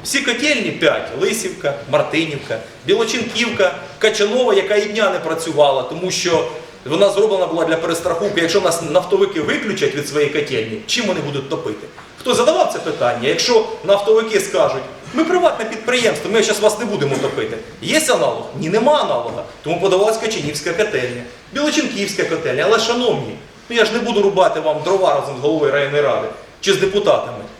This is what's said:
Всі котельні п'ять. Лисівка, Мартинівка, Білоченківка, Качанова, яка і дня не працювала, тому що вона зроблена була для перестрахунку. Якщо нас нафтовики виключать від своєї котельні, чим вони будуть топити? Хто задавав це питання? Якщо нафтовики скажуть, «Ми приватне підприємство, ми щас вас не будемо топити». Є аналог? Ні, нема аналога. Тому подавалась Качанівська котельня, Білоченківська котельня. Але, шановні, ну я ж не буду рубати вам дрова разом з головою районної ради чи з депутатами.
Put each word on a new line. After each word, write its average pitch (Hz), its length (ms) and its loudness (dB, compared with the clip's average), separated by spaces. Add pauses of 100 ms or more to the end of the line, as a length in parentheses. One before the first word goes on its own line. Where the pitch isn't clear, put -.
Всі 285 160 -2
котельні 247 520 -2
п'ять. - 360 0 (140)
Лисівка, 170 520 -2 (180)
Мартинівка, 143 680 -2 (260)
Білоченківка, 220 880 0 (240)
Качанова, 220 540 2
яка 196 220 2
і 208 100 2
дня 214 240 0
не 175 100 -2
працювала, 147 640 2
тому 180 280 -6
що 160 360 0 (380)
вона 180 240 4
зроблена 190 380 2
була 160 180 0
для 160 100 2
перестрахунку. 175 640 -2
Якщо 170 220 2
нас 180 200 2 (100)
нафтовики 185 500 2
виключать 175 540 -2
від 147 140 -6
своєї 143 240 0
котельні, 117 540 -2
чим 240 180 -2
вони 180 140 0
будуть 139 300 -6
топити? - 380 -6 (320)
Хто 247 140 -2
задавав 294 400 4
це 165 60 -6
питання? 127 500 0
Якщо 220 380 2 (160)
нафтовики 214 560 2
скажуть, - 440 0 (300)
«Ми 302 100 2
приватне 330 420 2
підприємство, 220 680 -2
ми 214 120 4
щас 214 160 0
вас 208 200 2
не 240 60 -4
будемо 143 300 -2
топити». 117 420 -4 (240)
Є 262 280 0
аналог? 147 360 0 (140)
Ні, 156 100 -4
нема 247 320 4
аналога. 120 420 -4 (200)
Тому 175 180 -2
подавалась 196 360 4
Качанівська 170 560 -4
котельня, 127 480 -2 (320)
Білоченківська 277 680 -2
котельня. 139 440 -2
Але, 214 120 4
шановні, 214 560 0 (340)
ну 240 60 -4
я 220 100 6
ж 214 80 -2
не 233 60 0
буду 208 220 0
рубати 185 380 4
вам 151 240 0
дрова 185 300 4
разом 139 240 -2
з 123 40 -8
головою 147 300 2
районної 143 320 2
ради 123 240 0 (340)
чи 190 120 2
з - 40 2
депутатами. 185 680 0 (160)